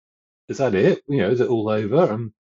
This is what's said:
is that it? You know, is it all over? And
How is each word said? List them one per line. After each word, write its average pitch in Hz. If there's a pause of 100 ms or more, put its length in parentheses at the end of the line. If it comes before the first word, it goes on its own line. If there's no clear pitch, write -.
(480)
is 107
that 127
it? 123
You 143
know, 98
is 123
it 107
all 113
over? 110
And 110 (100)